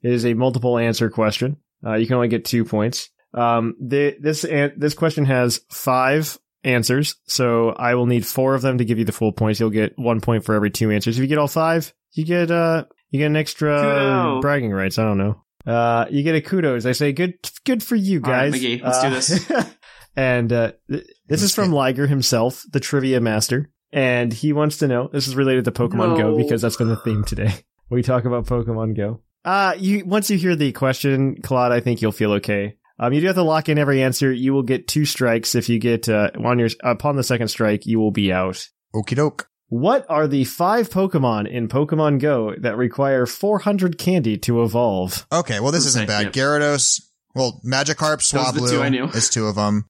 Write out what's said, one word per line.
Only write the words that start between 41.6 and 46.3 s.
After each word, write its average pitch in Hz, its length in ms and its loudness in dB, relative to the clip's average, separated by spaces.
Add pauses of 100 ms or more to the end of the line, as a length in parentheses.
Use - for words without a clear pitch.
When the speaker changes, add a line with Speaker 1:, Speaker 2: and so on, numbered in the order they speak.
Speaker 1:
Pokemon 147 520 0
Go 120 400 0
that 113 180 -4
require 131 480 0
four 202 320 -2
hundred 185 400 0
candy 135 400 0
to 117 260 0
evolve? 101 720 0
Speaker 3:
Okay, 156 260 -2
well, 127 120 -2
this 170 140 0
Speaker 2:
Okay, - 20 -2 (160)
Speaker 3:
isn't 101 40 -4
bad. 104 180 0
Speaker 2:
yep. 95 80 -6